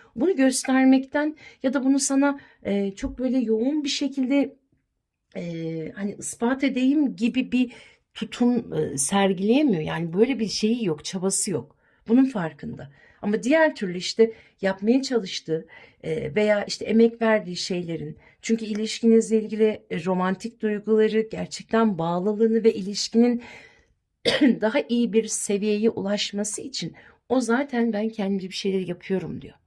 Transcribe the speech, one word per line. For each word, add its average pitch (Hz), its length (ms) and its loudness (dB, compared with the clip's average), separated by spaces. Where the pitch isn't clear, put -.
bunu 302 200 0
göstermekten 262 1000 2
ya 269 100 0
da 269 100 0
bunu 269 160 2
sana, 277 400 0
e, 196 280 -2
çok 269 280 -8
böyle 254 180 0
yoğun 247 460 0
bir 277 60 -4
şekilde, 277 640 -2
e, 165 600 -8
hani 196 240 -8
ispat 262 440 -2
edeyim 262 520 2
gibi 233 360 -2
bir 247 200 2
tutum, - 600 -2
e, 156 240 -2
sergileyemiyor. 196 840 2
Yani 160 320 -6
böyle 233 260 2
bir 220 80 -2
şeyi 226 380 -2
yok, 156 200 -2
çabası 190 460 -4
yok. - 240 -6
Bunun 254 180 6
farkında. 160 640 -8
Ama 208 220 -2
diğer 311 320 4
türlü 180 220 -6
işte 226 340 2
yapmaya 196 400 2
çalıştığı, 190 680 -4
e, 156 320 -6
veya 208 280 2
işte - 220 -8
emek 226 360 4
verdiği 214 340 0
şeylerin, 165 640 -6
çünkü 220 240 -2
ilişkinizle 220 760 2
ilgili, 214 400 0
e, 175 140 -6
romantik 185 560 -2
duyguları, 214 600 2
gerçekten 196 680 -2
bağlılığını 208 640 0
ve 226 100 6
ilişkinin 226 720 0
<clears throat> - 360 2
daha 214 180 0
iyi 240 240 0
bir 220 140 2
seviyeye 208 640 -2
ulaşması 202 720 -4
için - 320 -10
o 254 120 2
zaten 233 520 0
ben 208 160 -2
kendimce 196 380 -2
bir 180 60 -12
şeyler 190 340 -2
yapıyorum 175 540 -6
diyor. - 140 -20